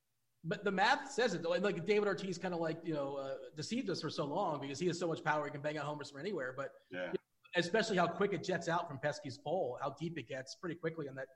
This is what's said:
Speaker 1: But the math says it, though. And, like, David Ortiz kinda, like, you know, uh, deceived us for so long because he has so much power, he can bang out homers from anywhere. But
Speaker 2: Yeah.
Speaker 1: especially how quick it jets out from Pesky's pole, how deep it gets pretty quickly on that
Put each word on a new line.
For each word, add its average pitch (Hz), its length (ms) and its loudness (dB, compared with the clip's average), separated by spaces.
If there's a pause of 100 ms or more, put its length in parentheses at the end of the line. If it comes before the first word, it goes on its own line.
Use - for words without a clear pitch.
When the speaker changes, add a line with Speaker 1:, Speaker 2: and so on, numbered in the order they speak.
(420)
Speaker 1:
But 190 220 -4
the 196 80 2
math 233 400 4
says 226 220 2
it, 165 100 -2
though. 165 80 2
And, 180 120 2
like, 170 220 0
David 208 220 4
Ortiz 185 280 0
kinda, 180 200 -2
like, 165 280 -2
you 165 100 -2
know, 139 220 -2
uh, 135 180 -4 (220)
deceived 214 340 -2
us 160 100 0
for 151 100 -2
so 156 140 -2
long 151 360 0
because 139 200 -6
he 180 80 4
has 151 100 0
so 180 80 0
much 160 160 0
power, 151 220 4
he 143 80 -4
can 143 80 -6
bang 151 180 0
out 143 80 -2
homers 147 240 -4
from 139 100 -12
anywhere. 147 360 -2
But 135 160 -4 (180)
Speaker 2:
Yeah. 92 220 -4 (420)
Speaker 1:
especially 180 420 4
how 170 120 6
quick 202 240 2
it 151 100 -2
jets 175 260 0
out 170 200 2
from 139 100 -6
Pesky's 143 400 -2
pole, 151 420 0
how 143 100 0 (100)
deep 165 180 -2
it 120 100 -8
gets 131 280 -6
pretty 165 180 -6
quickly 160 340 -4
on 135 60 -10
that 131 220 -8